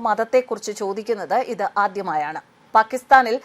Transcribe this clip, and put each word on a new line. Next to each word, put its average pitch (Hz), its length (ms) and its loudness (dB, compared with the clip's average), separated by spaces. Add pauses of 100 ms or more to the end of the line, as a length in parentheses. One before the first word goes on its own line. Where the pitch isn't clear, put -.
മതത്തെക്കുറിച്ച് 220 640 -2
ചോദിക്കുന്നത് 202 640 -4 (160)
ഇത് 196 240 -4
ആദ്യമായാണ്. 180 640 -4 (340)
പാകിസ്ഥാനിൽ 247 680 4